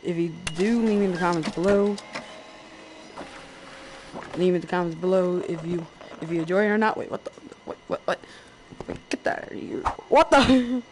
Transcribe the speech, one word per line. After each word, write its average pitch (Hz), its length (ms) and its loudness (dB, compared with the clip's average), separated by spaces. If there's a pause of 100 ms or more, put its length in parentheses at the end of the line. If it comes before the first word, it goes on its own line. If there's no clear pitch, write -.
If 175 140 -2
you 170 180 0 (220)
do, 226 240 4
leave 220 180 4
me 202 80 4
in 190 60 2
the 175 60 -2
comments 175 320 0
below. 202 460 2 (2500)
Leave 180 160 4
me 180 40 4
in 170 40 0
the 165 60 -10
comments 175 300 -2
below 180 420 2 (100)
if 165 160 -6
you, 170 220 -4 (340)
if 165 100 -8
you 165 100 0
enjoy 180 240 2
it 214 40 2
or 208 100 2
not. 220 180 2
Wait, - 140 -8
what - 140 -8
the? - 60 -10 (340)
What? - 120 -10 (120)
What? - 180 -4
What? - 120 -2 (680)
Wait, - 80 -6 (140)
get - 140 -4
that - 200 -2
out - 80 -12
of - 80 -10
here. - 200 -6 (280)
What 320 220 8
the? 254 600 6